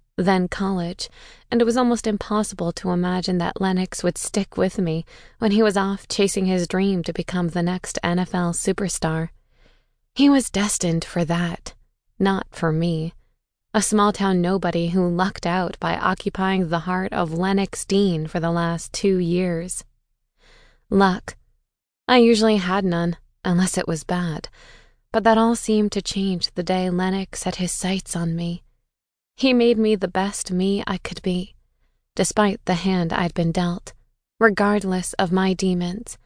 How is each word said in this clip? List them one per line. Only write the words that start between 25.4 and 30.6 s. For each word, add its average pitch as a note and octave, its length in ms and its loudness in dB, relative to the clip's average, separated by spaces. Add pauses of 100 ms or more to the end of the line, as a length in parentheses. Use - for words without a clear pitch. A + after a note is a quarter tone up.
seemed G#3+ 360 0
to G3+ 100 -4
change F#3+ 500 -4
the F3+ 120 -6
day F#3 260 0
Lennox F#3 500 -2
set - 160 -4
his F3+ 160 -4
sights F#3 440 -4
on E3+ 200 -2
me. E3+ 280 -6 (720)
He B3+ 180 4
made A#3 260 6
me A3 160 4
the F#3 120 -2
best F#3+ 440 -4
me G3 340 0